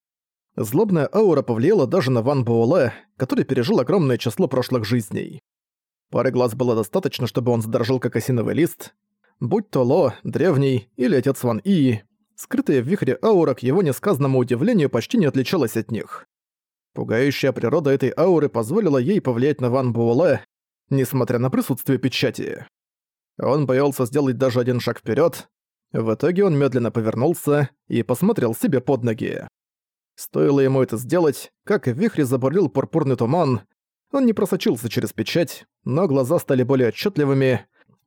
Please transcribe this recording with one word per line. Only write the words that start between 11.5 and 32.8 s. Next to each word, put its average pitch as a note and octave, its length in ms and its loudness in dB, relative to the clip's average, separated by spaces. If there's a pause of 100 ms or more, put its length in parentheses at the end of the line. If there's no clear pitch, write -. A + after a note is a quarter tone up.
Ии, C3+ 400 2 (360)
скрытая E3+ 440 0
в A#2+ 40 -6
вихре D3+ 360 -2
аура, E3+ 320 2
к - 80 -12
его C#3 180 2
несказанному C#3 560 0
удивлению, C3 540 2
почти A#2+ 260 -2
не F#3+ 80 4
отличалась C3 500 0
от A2+ 140 -4
них. - 380 -10 (680)
Пугающая B2+ 580 -2
природа C#3 380 0
этой C3+ 260 0
ауры D#3+ 320 2
позволила C#3 520 0
ей E3 220 0
повлиять C3 380 0
на B2 120 0
Ван B2+ 200 0
Буэлэ, A#2 500 2 (500)
несмотря B2+ 480 0
на B2+ 100 0
присутствие C#3 480 0
печати. - 680 -4 (720)
Он C#3 260 0
боялся C3 400 0
сделать C3 320 0
даже B2+ 220 2
один B2 200 0
шаг A#2 200 -4
вперёд. C3+ 480 -2 (440)
В A#2 220 -2
итоге F3+ 320 0
он E3+ 100 2
медленно B2+ 360 0
повернулся C3 800 0 (160)
и D#3 160 0
посмотрел C3+ 500 0
себе C#3 280 0
под B2 220 -2
ноги. A2 440 -4 (640)
Стоило D3 460 0
ему C3+ 240 2
это A#2+ 140 -2
сделать, C#3+ 540 0 (140)
как - 220 -2
в A#2+ 100 -2
вихре E3+ 260 0
забурлил C3+ 460 0
пурпурный C3+ 460 0